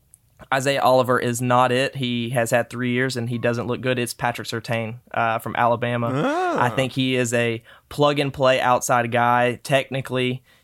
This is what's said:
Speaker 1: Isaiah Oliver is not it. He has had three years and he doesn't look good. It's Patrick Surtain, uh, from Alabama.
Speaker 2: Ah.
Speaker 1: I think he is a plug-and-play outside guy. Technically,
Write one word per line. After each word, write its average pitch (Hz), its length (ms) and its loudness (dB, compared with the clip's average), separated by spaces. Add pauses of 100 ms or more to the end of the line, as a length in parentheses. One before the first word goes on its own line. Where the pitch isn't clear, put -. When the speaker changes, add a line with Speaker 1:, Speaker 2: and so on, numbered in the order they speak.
(540)
Speaker 1:
Isaiah 139 260 0
Oliver 123 400 4
is 120 220 -2
not 127 280 4
it. 127 260 0
He 120 340 -4
has 117 200 0
had 117 200 2
three 123 220 -2
years 127 220 0
and 120 140 -4
he 120 80 -4
doesn't 117 300 -2
look 117 160 -4
good. 127 160 -2
It's 120 160 -4
Patrick 117 340 -4
Surtain, 113 460 -4 (180)
uh, 113 260 0
from 113 160 -8
Alabama. 120 600 0
Speaker 2:
Ah. 311 500 -2
Speaker 1:
I 123 60 0
think 120 240 -4
he 131 200 0
is 123 200 0
a 117 280 0 (280)
plug-and-play 143 680 2
outside 120 540 2
guy. 120 500 2
Technically, 127 800 -2 (220)